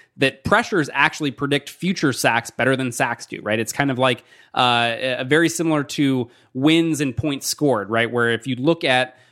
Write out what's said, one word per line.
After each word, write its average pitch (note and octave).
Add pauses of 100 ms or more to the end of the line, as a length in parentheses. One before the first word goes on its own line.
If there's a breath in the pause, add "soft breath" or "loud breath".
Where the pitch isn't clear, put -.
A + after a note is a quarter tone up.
(160 soft breath)
that C3+
pressures G3+
actually C#3+
predict C#3
future E3+
sacks A#2
better B2+
than B2+
sacks A#2+
do, -
right? A2
It's A2
kind C#3+
of B2
like, B2+ (280 soft breath)
uh, A#2+ (220)
a, C3
very D#3+
similar D#3+
to C3+ (240 soft breath)
wins D#3
and C3
points C#3+
scored, A2
right? A2+
Where A#2
if A2+
you B2
look E3
at B2+ (160 soft breath)